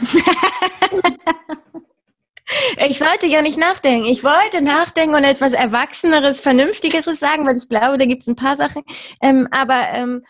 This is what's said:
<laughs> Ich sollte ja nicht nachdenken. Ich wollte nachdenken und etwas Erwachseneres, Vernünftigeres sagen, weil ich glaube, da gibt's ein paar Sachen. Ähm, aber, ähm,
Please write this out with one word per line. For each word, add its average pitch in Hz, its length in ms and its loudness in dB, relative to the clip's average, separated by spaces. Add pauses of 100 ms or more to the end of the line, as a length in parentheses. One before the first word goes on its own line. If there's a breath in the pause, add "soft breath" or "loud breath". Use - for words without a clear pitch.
<laughs> 349 1400 -2 (1400 loud breath)
Ich 285 220 0
sollte 349 260 0
ja 302 160 2
nicht 302 160 -2
nachdenken. 285 480 0
Ich 247 160 0
wollte 339 400 2
nachdenken 311 540 0
und 277 80 4
etwas 277 280 2
Erwachseneres, 277 880 0
Vernünftigeres 311 800 0
sagen, 302 260 -2
weil 254 120 0
ich 240 120 -8
glaube, 247 300 0
da 269 80 2
gibt's 247 220 -2
ein 240 80 -2
paar 269 200 -2
Sachen. 294 280 -4 (360 loud breath)
Ähm, 262 300 4
aber, 254 400 0
ähm, 247 400 -6